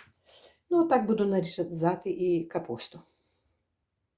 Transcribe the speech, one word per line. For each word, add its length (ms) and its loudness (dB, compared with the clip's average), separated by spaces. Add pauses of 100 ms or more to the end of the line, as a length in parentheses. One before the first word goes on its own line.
(680)
Ну, 160 4
отак 200 4
буду 200 2
нарізати 840 -2
і 340 0
капусту. 580 -8 (1160)